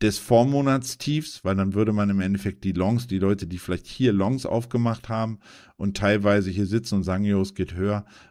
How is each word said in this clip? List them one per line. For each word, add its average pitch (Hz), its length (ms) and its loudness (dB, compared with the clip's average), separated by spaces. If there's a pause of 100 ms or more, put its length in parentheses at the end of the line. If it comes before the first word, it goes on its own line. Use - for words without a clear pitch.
des 107 160 2
Vormonatstiefs, 135 1200 0
weil 95 140 0
dann 95 160 0
würde 107 220 2
man 104 160 2
im 98 100 2
Endeffekt 98 440 -2
die 95 80 0
Longs, 107 340 0
die 98 120 -2
Leute, 98 280 0
die 90 100 -8
vielleicht 90 300 -6
hier 127 260 2
Longs 104 320 0
aufgemacht 117 640 -2
haben 113 300 -4 (380)
und 98 200 -4
teilweise 101 540 4
hier 98 160 -2
sitzen 104 300 -2
und 95 60 2
sagen, 92 220 -2
„Jo, 101 160 2
es 95 140 -4
geht 90 200 -6
höher“, 101 300 -2 (260)